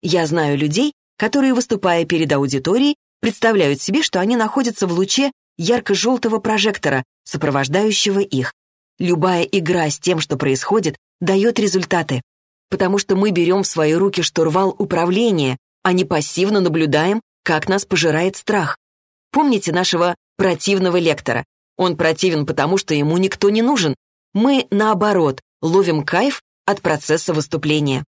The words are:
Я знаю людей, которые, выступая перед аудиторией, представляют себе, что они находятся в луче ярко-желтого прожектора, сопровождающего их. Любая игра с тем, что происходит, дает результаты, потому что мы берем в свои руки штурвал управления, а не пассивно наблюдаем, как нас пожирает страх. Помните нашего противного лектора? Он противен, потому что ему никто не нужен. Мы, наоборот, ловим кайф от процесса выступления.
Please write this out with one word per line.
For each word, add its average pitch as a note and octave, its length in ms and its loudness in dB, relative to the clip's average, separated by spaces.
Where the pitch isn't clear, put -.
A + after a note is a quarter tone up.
Я E3+ 240 0
знаю D3 320 0
людей, E3+ 340 0
которые, C4 380 2
выступая F#3 500 0
перед D#3+ 280 0
аудиторией, D3 640 0
представляют G#3 600 2
себе, C4 220 0
что - 160 -2
они G#3+ 180 0
находятся A3+ 520 -2
в E3+ 40 -2
луче F#3+ 380 0
ярко-желтого A3 800 0
прожектора, G3 680 -2
сопровождающего D#3+ 960 0
их. C3+ 340 -2
Любая F3 460 2
игра E3+ 440 0
с C#3+ 100 -4
тем, F3+ 200 0
что D3 180 -4
происходит, D3 600 -2
дает G3 380 2
результаты, F3+ 640 -2
потому F#3+ 300 0
что G3 160 -2
мы G3+ 160 2
берем F3 320 2
в F#3 40 -2
свои D#3 280 0
руки F#3 280 0
штурвал E3+ 540 0
управления, F3 840 0
а F3+ 100 0
не F3+ 120 2
пассивно F#3 560 0
наблюдаем, E3 600 0
как D#3 260 -2
нас G3 160 0
пожирает E3 520 0
страх. G3 400 -4
Помните G3+ 400 0
нашего F3 420 0
противного F#3 640 0
лектора? D3+ 460 -2
Он F3 200 0
противен, D#3+ 480 0
потому D3 320 0
что D#3+ 180 -2
ему D3+ 220 0
никто F#3+ 320 0
не G#3+ 140 2
нужен. G#3+ 320 0
Мы, B3+ 360 2
наоборот, G3+ 720 2
ловим E3 420 2
кайф A3 380 0
от G3 160 -2
процесса D#3+ 500 0
выступления. D3+ 800 -2